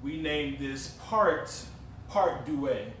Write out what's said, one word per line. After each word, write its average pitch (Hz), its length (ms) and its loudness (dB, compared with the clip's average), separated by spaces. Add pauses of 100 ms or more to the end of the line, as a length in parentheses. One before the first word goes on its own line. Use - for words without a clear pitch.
we 147 140 -4
named 151 420 -2
this 135 440 -6
part, 202 480 4 (580)
part 190 360 4
deux. 139 400 0 (140)